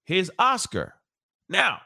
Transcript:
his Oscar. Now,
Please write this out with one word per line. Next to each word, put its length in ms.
his 360
Oscar. 560
Now, 360